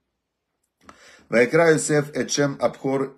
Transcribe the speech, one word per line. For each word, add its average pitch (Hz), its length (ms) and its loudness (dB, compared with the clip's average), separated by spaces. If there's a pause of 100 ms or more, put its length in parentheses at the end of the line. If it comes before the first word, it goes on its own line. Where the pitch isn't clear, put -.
(1300)
«Вайкра 156 440 4
Йосеф 151 420 -2
Эчем 139 440 -2
Абхор, 135 580 -4